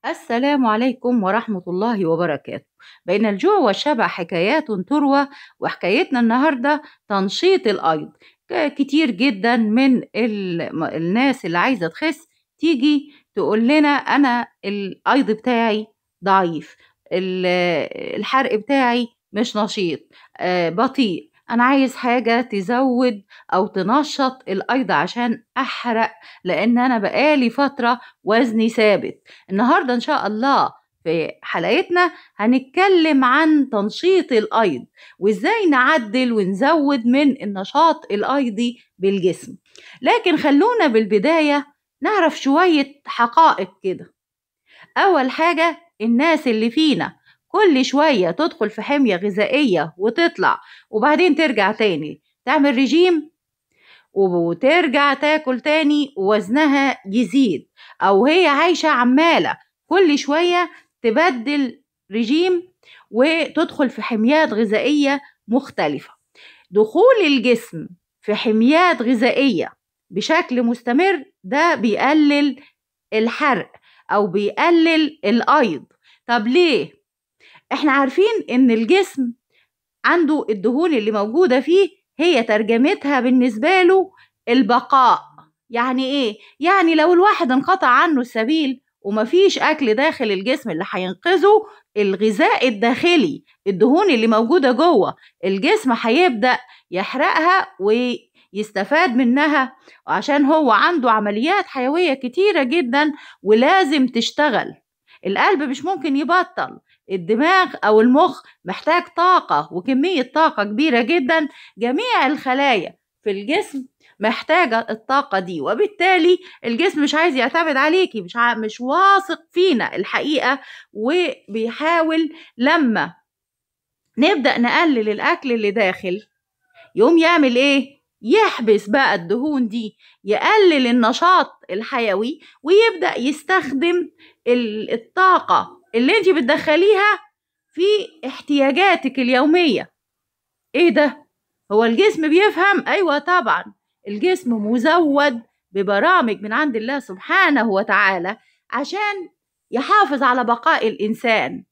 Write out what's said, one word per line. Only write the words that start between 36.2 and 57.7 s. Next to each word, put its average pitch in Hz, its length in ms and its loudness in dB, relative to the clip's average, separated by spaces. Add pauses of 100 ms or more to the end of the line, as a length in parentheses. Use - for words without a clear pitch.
ونزود 233 760 0
من 269 360 0
النشاط 208 680 -2
الأيضي 240 680 -4 (200)
بالجسم. 185 580 -4 (460)
لكن 370 340 0
خلونا 339 500 2
بالبداية 277 800 0 (360)
نعرف 349 380 0
شوية 302 680 0
حقائق 240 640 2 (120)
كده. 170 320 -8 (840)
أول 294 340 2
حاجة، 320 480 0 (220)
الناس 277 480 0
اللي 226 220 0
فينا 262 460 0 (320)
كل 330 360 2
شوية 269 460 2
تدخل 233 400 -4
في 214 120 -12
حمية 240 340 0
غذائية 196 840 -2
وتطلع، 226 640 -2 (300)
وبعدين 302 440 2
ترجع 214 380 0
تاني 160 500 -4 (220)
تعمل 277 340 2
رجيم، 302 520 2 (840)
وترجع 247 1040 0
تاكل 294 460 -2
تاني 294 560 0
ووزنها 247 920 0
يزيد، 208 600 0 (340)